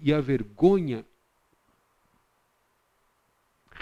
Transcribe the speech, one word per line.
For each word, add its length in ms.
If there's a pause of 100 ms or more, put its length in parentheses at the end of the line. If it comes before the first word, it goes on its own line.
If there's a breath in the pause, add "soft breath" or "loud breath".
e 100
a 80
vergonha 840 (2750)